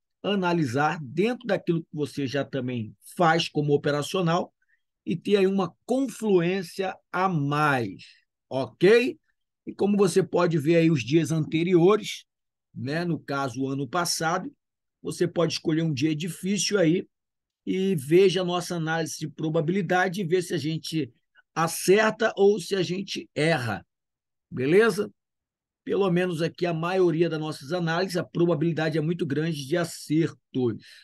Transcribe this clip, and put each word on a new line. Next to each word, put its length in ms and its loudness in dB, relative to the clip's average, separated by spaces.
analisar 800 0
dentro 440 -4
daquilo 360 -2
que 120 -16
você 320 -6
já 200 -4
também 500 -6
faz 320 2
como 240 0
operacional 800 0
e 60 -4
ter 220 0
aí 100 4
uma 260 -2
confluência 1080 0
a 160 0
mais, 760 0
ok? 680 2
E 80 -12
como 220 0
você 260 4
pode 360 2
ver 180 2
aí 160 4
os 100 2
dias 300 2
anteriores, 920 2
né, 300 -6
no 120 -2
caso, 440 -6
o 80 -2
ano 180 -4
passado, 640 -2
você 240 -2
pode 280 0
escolher 280 0
um 120 0
dia 200 0
difícil 640 -2
aí 300 2
e 300 0
veja 460 4
a 20 -2
nossa 320 -4
análise 420 -4
de 120 -8
probabilidade 920 0
e 60 -4
vê 160 2
se 120 -6
a 40 0
gente 520 -4
acerta 800 2
ou 240 4
se 160 -6
a 80 0
gente 500 -8
erra, 540 -2
beleza? 580 2
Pelo 260 0
menos 300 0
aqui 240 -4
a 80 0
maioria 560 2
das 100 -4
nossas 320 -8
análises, 460 -2
a 80 -4
probabilidade 720 0
é 40 0
muito 240 -2
grande 400 -2
de 120 -2
acertos. 1080 -2